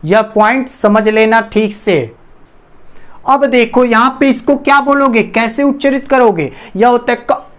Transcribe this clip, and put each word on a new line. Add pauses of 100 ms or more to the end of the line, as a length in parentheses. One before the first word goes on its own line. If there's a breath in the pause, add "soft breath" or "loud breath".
यह
पॉइंट
समझ
लेना
ठीक
से। (1120 soft breath)
अब
देखो
यहां
पे
इसको
क्या
बोलोगे,
कैसे
उच्चारित
करोगे? (240 loud breath)
यह
होता
है
क (120)